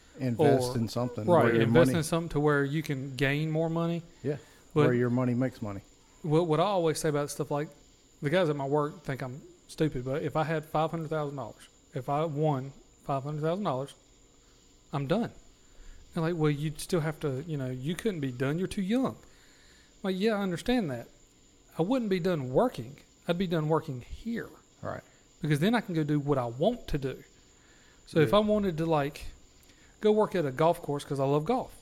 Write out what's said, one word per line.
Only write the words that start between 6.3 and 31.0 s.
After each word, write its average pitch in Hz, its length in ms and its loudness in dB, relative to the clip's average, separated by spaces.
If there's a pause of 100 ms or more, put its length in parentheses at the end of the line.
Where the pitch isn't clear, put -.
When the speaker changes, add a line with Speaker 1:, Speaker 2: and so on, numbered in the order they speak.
Speaker 2:
what 151 100 4
I 170 60 4
always 175 340 2
say 160 120 0
about 143 200 -2
stuff - 200 -6
like, 151 180 -2 (540)
the 143 80 -2
guys 175 180 4
at 151 80 0
my 139 100 -4
work 147 380 0
think 135 180 -6
I'm 131 180 -10 (280)
stupid, 143 360 -2
but 135 180 -4
if 156 120 -4
I 156 100 2
had 156 220 -2
five 156 240 0
hundred 160 200 -6
thousand 147 260 -4
dollars, 117 320 -12 (260)
if 127 140 -6
I 147 160 0
won 143 480 0 (340)
five 139 160 -2
hundred 147 200 -6
thousand 175 220 -2
dollars, 139 300 -4 (1000)
I'm 139 140 -4
done. 180 240 0 (840)
They're 170 100 -2
like, 165 140 0
"Well, 156 140 2
you'd 151 300 -4
still 175 200 -2
have 151 200 -4
to, 143 260 -4
you 160 120 -4
know, 131 120 -4
you 127 240 -4
couldn't 180 260 -4
be 135 120 -2
done. 135 260 -2
You're 185 80 -2
too 196 160 -4
young." 214 320 0
I'm - 0 - (880)
like, 190 160 -2
"Yeah, 220 140 2
I 202 80 -2
understand 196 500 0
that. 117 160 -6 (720)
I 160 40 0
wouldn't 226 280 0
be 190 80 2
done 160 340 0
working. 143 440 0 (320)
I'd 175 100 0
be 190 80 0
done 160 220 0
working 151 320 0
here." - 480 -8 (340)
Speaker 1:
Right. 98 200 -8 (380)
Speaker 2:
Because 151 200 0
then 214 160 4
I 214 60 2
can 180 120 -8
go 160 80 2
do 147 160 0
what 143 200 2
I 120 80 0
want 160 420 -2
to 147 100 -2
do. 131 240 -6 (840)
So - 140 0
if 139 100 6
Speaker 3:
Yeah. 196 60 6
Speaker 2:
I 208 40 8
wanted 208 380 2
to, 165 80 -2
like, 151 400 0 (760)
go 214 120 4
work 214 220 2
at 175 120 2
a 135 40 0
golf 156 320 2
course 143 220 -4